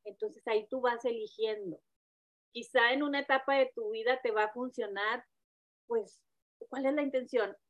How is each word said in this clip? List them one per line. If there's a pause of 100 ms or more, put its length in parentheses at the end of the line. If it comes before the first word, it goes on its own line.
Entonces
ahí
tú
vas
eligiendo. (720)
Quizá
en
una
etapa
de
tu
vida
te
va
a
funcionar, (640)
pues, (480)
¿cuál
es
la
intención? (140)